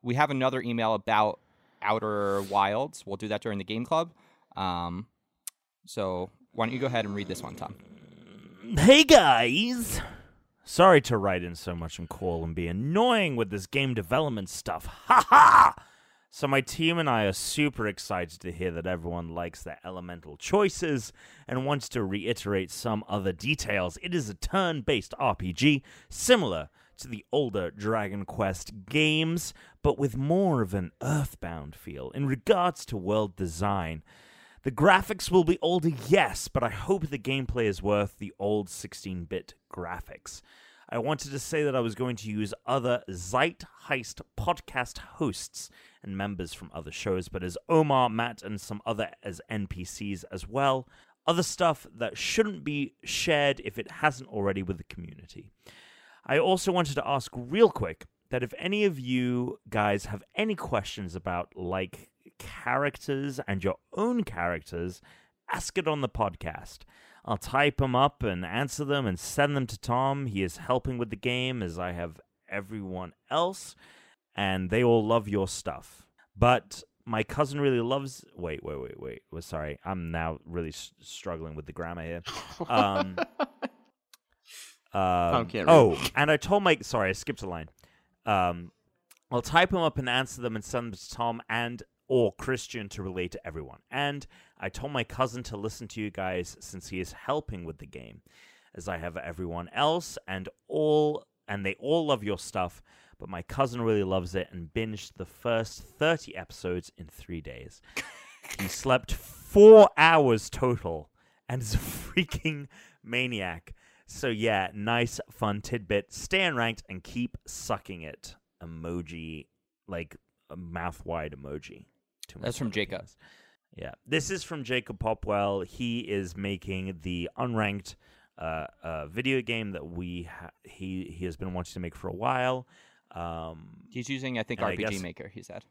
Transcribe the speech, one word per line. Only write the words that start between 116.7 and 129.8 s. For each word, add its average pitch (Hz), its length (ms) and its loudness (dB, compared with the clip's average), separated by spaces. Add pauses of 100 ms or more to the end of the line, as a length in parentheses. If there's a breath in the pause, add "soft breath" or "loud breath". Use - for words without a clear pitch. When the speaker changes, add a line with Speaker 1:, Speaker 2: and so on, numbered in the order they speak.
Speaker 2:
and 92 120 -12
keep - 360 -8 (100)
sucking 95 540 -8
it. - 340 -16 (260)
Emoji, 82 840 -10 (400)
like, 85 300 -10 (320)
a 85 80 -14
mouth-wide 85 720 -8
emoji. 69 540 -14 (420)
Too - 140 -20
Speaker 1:
That's 120 140 -6
Speaker 2:
much - 20 -10
Speaker 1:
from 123 100 -4
Speaker 2:
other 101 60 -6
Speaker 1:
Jacob. 98 260 -4
Speaker 2:
things. - 180 -18 (600 soft breath)
Yeah, - 160 -12 (120)
this 147 240 -2
is 190 140 -6
from 147 220 -10
Jacob 120 340 -4
Popwell. 101 640 -2
He 120 360 -4
is 95 340 -4
making 95 640 -6
the 87 280 -4 (100)
unranked, 110 560 -4 (420 soft breath)
uh, 80 300 -6 (160)
uh, 78 240 -8
video 127 340 -2
game 113 300 -6
that 78 160 -10